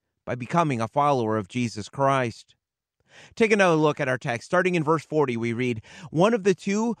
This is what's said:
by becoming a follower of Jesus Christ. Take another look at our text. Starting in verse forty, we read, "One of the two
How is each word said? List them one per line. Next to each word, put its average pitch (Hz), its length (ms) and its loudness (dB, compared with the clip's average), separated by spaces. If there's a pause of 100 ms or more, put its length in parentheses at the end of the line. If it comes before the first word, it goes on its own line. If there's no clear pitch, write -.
(280)
by 117 60 -4
becoming 143 440 -2
a 113 80 -2
follower 127 520 0
of 98 100 -6
Jesus 117 400 -6
Christ. 135 640 -2 (800)
Take 220 160 2
another 190 260 4
look 151 220 2
at 143 100 -2
our 127 100 -2
text. 120 260 -6
Starting 180 300 0
in 160 100 0
verse 156 220 0
forty, 139 320 0
we 117 160 -4
read, 120 260 -2 (300)
"One 185 240 2
of 190 100 -2
the 196 100 4
two 214 460 -4